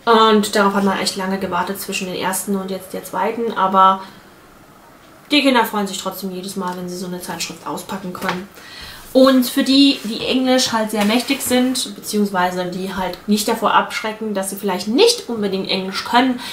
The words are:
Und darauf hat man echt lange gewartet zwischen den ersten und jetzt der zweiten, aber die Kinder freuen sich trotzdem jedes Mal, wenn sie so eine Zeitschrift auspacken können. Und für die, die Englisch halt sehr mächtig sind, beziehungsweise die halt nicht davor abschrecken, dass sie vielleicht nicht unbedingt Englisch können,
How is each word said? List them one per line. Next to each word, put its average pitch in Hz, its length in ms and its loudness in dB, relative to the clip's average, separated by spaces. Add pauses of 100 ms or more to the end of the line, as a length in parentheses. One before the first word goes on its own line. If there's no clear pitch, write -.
Und 220 500 4
darauf 202 180 4
hat 196 100 2
man 190 140 2
echt - 180 -4
lange 190 220 -4
gewartet 185 400 -4
zwischen 190 280 -6
den 180 100 -8
ersten 190 400 -2
und 190 140 -6
jetzt 185 240 -10
der 190 100 -8
zweiten, 226 480 -4
aber 190 480 4 (1300)
die 294 120 4
Kinder 254 240 4
freuen 202 200 -2
sich 190 120 -6
trotzdem 190 340 -6
jedes 185 240 -8
Mal, 180 200 -4
wenn 180 120 -8
sie 180 80 -8
so 190 100 -6
eine 180 140 -6
Zeitschrift - 460 -10
auspacken 180 480 -8
können. 185 340 -6 (640)
Und 262 340 6
für - 160 0
die, 269 420 4
die 220 200 -6
Englisch 254 480 2
halt 220 180 -2
sehr 208 140 0
mächtig 247 380 0
sind, 254 520 0
beziehungsweise 180 720 0
die 180 300 -6
halt 180 240 -4 (100)
nicht 208 180 2
davor 220 280 0
abschrecken, 214 600 -2
dass 196 160 -4
sie 202 60 -10
vielleicht 202 320 -4
nicht 415 400 2
unbedingt 202 400 -4
Englisch 190 360 -4
können, 254 360 2 (120)